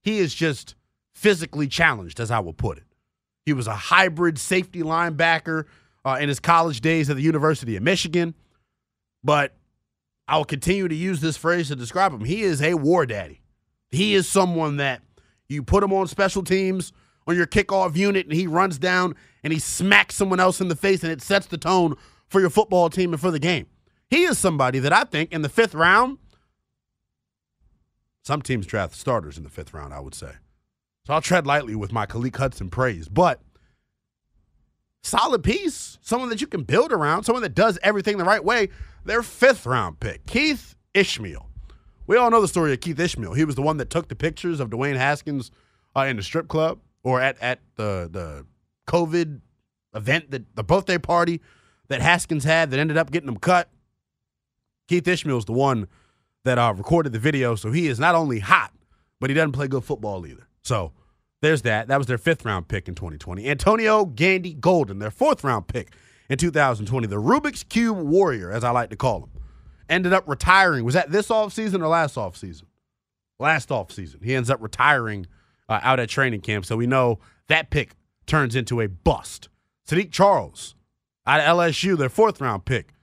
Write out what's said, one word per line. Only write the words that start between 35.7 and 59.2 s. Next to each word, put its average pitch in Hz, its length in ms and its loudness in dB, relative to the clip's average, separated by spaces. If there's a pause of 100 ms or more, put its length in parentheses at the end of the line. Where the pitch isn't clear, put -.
someone 247 280 -4
that 226 100 -6
you 294 80 -6
can 165 160 -8
build 226 300 2
around, 160 320 0
someone 240 180 0
that 190 100 -6
does 196 300 4
everything 208 340 0
the 180 60 -2
right 190 200 2
way. 214 260 2 (360)
Their 226 180 -2
fifth 240 420 4
round 107 360 -2
pick, - 240 -8
Keith 294 500 -2 (180)
Ishmael. 113 560 -2 (560)
We 214 120 4
all 247 120 6
know 226 120 6
the 185 80 2
story 160 240 0
of 127 80 -4
Keith 156 180 -6
Ishmael. 123 340 -4
He 147 120 2
was 147 100 -6
the 135 60 -4
one 156 160 0
that 135 120 -8
took 170 200 -4
the 123 60 -10
pictures 160 440 -6
of 123 100 -4
Dwayne 135 280 -4
Haskins, 139 540 -2 (440)
uh, 139 60 2
in 135 160 -2
the 101 40 -6
strip 160 280 -4
club 160 300 -2 (240)
or 127 180 0
at, 131 200 -2
at 123 180 -4 (160)
the, 95 360 -4
the 78 340 -12 (420)
covid 160 520 -2 (560)
event, 135 360 -4
that, 123 240 -12
the 110 80 -8
birthday 180 340 0
party 170 420 0 (480)
that 135 140 -4
Haskins 165 420 0
had 160 280 2
that 135 80 0
ended 151 180 0
up 160 120 0
getting 143 200 -4
him 113 80 -6
cut. 175 320 2 (1200)
Keith 175 180 2
Ishmael 151 300 0
is 110 80 -2
the 113 80 -6
one 127 340 2 (560)
that, 123 160 2
uh, 117 160 4
recorded 143 380 0
the 110 60 -4
video, 127 360 0
so 107 160 -6
he 165 160 0
is 120 120 -2
not 170 160 4
only 147 240 0
hot, 104 340 2 (480)